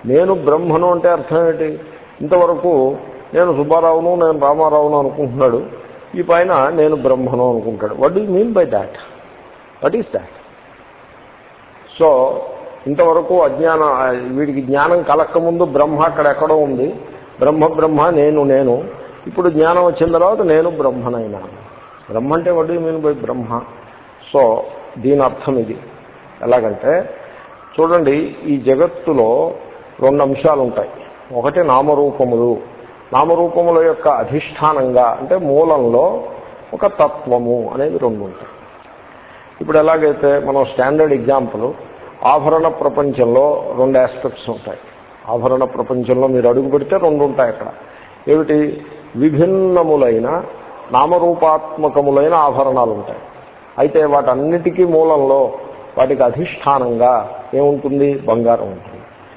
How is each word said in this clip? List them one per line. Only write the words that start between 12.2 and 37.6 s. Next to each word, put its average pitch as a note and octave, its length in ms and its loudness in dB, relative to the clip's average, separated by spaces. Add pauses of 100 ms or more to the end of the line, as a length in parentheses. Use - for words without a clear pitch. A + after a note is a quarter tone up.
ఇంతవరకు E3 560 2
అజ్ఞానం, D#3 460 0 (480)
వీడికి C#3 260 -4
జ్ఞానం D3 400 2
కలక్కముందు E3 640 0
బ్రహ్మ D3 360 0
అక్కడ D#3 260 0
ఎక్కడో D#3 300 0
ఉంది, C#3+ 380 -2 (460)
బ్రహ్మ D3+ 260 2
బ్రహ్మ, D#3+ 440 2
నేను D3+ 340 2
నేను. C3+ 400 2 (420)
ఇప్పుడు F3 240 -2
జ్ఞానం E3 340 2
వచ్చిన E3 280 0
తర్వాత F#3 280 2
నేను D#3+ 300 2
బ్రహ్మనైనా. A#2+ 680 -4 (720)
బ్రహ్మ B2 240 -2
అంటే E3 160 0
what D#3+ 160 0
do E3 60 -4
you E3+ 100 -4
mean D#3+ 200 -4
by D3 180 -2
బ్రహ్మ? A#2+ 400 -6 (760)
So, A#2 220 4 (400)
దీని C3+ 260 2
అర్థం C3 340 -2
ఇది. A2 180 -6 (640)
ఎలాగంటే B2 680 0 (720)
చూడండి, D#3+ 540 0 (120)
ఈ D3 140 -2
జగత్తులో C3+ 960 0 (460)
రెండు C#3 220 2
అంశాలు C#3 380 0
ఉంటాయి. G#2+ 280 -4 (440)
ఒకటి C#3+ 320 0
నామరూపములు, C3 920 2 (560)
నామరూపముల E3+ 760 2
యొక్క D#3 220 0
అధిష్టానంగా B2+ 1120 0
అంటే D#3 160 -2
మూలంలో D3+ 840 2 (520)
ఒక G3+ 120 0
తత్వము B2 880 -2